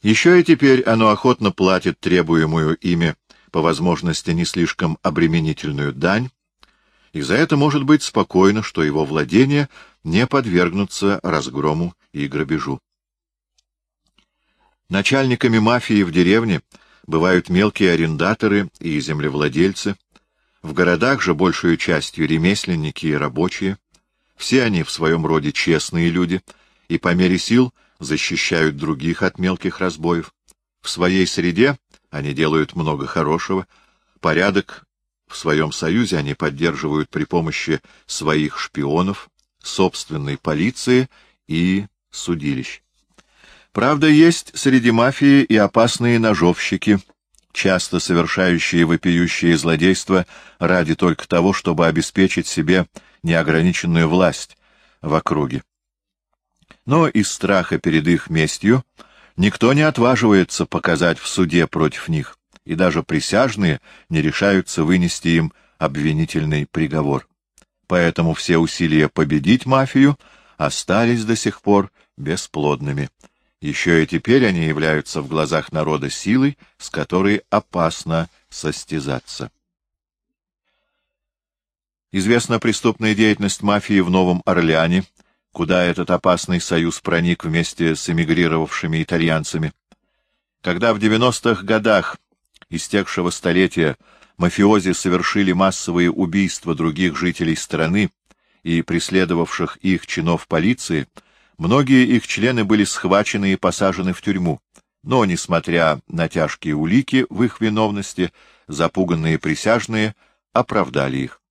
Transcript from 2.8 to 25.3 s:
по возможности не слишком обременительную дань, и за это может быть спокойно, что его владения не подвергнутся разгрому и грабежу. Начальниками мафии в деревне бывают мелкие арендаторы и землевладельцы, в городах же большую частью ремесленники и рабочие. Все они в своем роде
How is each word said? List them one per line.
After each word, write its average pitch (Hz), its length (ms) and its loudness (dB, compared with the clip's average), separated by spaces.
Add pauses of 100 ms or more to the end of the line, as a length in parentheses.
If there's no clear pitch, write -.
по 123 100 -2
возможности 87 720 -2
не 82 140 0
слишком 82 560 -2
обременительную 76 920 -2
дань, 98 360 -2 (840)
и 78 80 -8
за 82 140 -2
это 156 220 2
может 143 260 2
быть 147 200 4
спокойно, 101 580 2
что - 220 -4
его 76 220 0
владения 120 640 2 (340)
не 92 240 0
подвергнутся 98 960 0
разгрому 76 720 -2 (160)
и 71 160 -6
грабежу. 71 520 -4 (2000)
Начальниками 120 680 2
мафии 110 460 2
в 85 80 -2
деревне 92 500 2 (460)
бывают 87 420 2
мелкие 95 440 2
арендаторы 87 760 0 (100)
и 78 200 -4
землевладельцы, 76 960 -2 (680)
в 78 120 -12
городах 90 480 0
же 87 120 0
большую 85 440 0
частью 78 500 -4
ремесленники 80 800 -2
и 76 80 0
рабочие. 87 640 -4 (580)
Все 127 280 0
они 95 200 0
в - 80 -8
своем 80 340 -2
роде 76 260 0